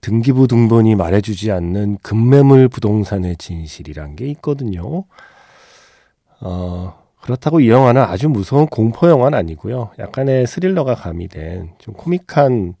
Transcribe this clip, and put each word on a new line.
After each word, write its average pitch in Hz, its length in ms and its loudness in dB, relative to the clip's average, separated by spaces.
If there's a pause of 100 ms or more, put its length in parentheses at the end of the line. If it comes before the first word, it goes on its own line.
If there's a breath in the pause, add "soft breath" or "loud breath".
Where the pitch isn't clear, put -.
등기부 127 440 2
등본이 113 480 4
말해주지 101 560 -2
않는 98 520 -4
급매물 131 680 4
부동산의 101 720 -2
진실이란 78 760 -14
게 110 140 -10
있거든요. 139 760 -6 (1400 soft breath)
어, 90 640 -8 (200)
그렇다고 151 380 -2
이 117 100 6
영화는 127 320 6
아주 104 260 -2
무서운 135 380 0
공포 - 420 0
영화는 139 300 4
아니고요. 104 600 -8
약간의 131 480 -2
스릴러가 170 480 -2
가미된 85 840 -10
좀 - 160 -18
코믹한 131 840 -2